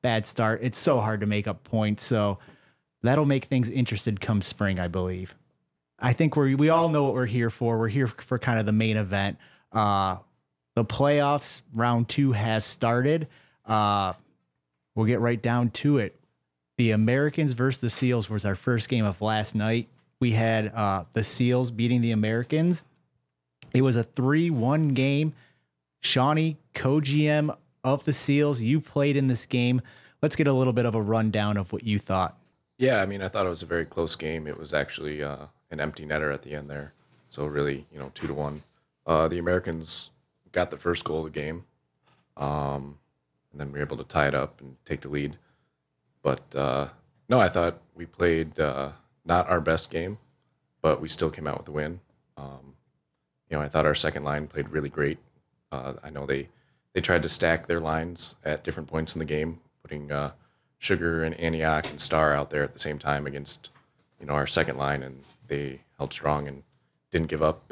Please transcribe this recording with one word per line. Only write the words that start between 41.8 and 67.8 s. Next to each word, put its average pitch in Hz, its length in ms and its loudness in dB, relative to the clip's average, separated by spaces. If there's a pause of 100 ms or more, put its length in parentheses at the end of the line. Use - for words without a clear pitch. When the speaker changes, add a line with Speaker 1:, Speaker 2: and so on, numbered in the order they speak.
Speaker 2:
um, 71 600 -4 (540)
and 71 100 -12
then 71 100 -8
we 71 60 -10
were 73 80 -2
able 71 120 -8
to - 60 -10
tie 73 240 2
it 69 60 0
up 69 280 -2
and 65 220 -20
take 73 180 -6
the 69 80 -12
lead. 73 280 -4 (840)
But, - 320 -2
uh, 69 340 0 (400)
no, 123 100 6
I 95 100 6
thought 85 320 0 (140)
we 82 100 -12
played, 80 540 0
uh, 69 320 -2 (340)
not 87 240 2
our 90 100 4
best 80 300 0
game, 90 300 -6 (600)
but 76 220 2
we 80 80 -8
still 80 220 0
came 76 160 -8
out - 100 -4
with - 80 -12
the 76 60 -16
win. 76 280 -6 (380)
Um, 69 380 -16 (720)
you 78 80 -4
know, 73 60 -2
I 71 60 -6
thought 78 180 4
our 73 80 4
second 73 280 -2
line 73 220 -4
played 71 240 -8
really 73 200 -4
great. 73 280 -2 (540)
Uh, 67 220 -10 (100)
I - 80 -16
know 69 160 -10
they, 67 220 -4 (440)
they 92 80 -2
tried 87 220 2
to 78 60 -4
stack 82 360 2
their 85 140 0
lines 80 560 -4 (100)
at 76 180 -4
different 78 240 -8
points 80 280 -2
in 80 40 -6
the 80 60 -4
game, 78 360 -4 (200)
putting, 73 300 -12
uh, 71 220 -4 (440)
Sugar 85 460 0
and 80 160 -2
Antioch 80 500 0
and 73 100 -12
Star 78 340 4
out 71 180 -2
there 73 120 0
at 71 100 -6
the - 60 -18
same 73 200 -6
time 71 260 -2
against, 71 460 -10 (480)
you 71 80 -18
know, 71 60 -2
our 71 120 0
second 71 320 0
line, 69 240 -2
and 67 220 -16 (240)
they 71 340 -6 (160)
held 69 160 -8
strong 73 340 -2
and 69 140 -14 (480)
didn't 82 200 -2
give 78 120 -2
up 78 300 0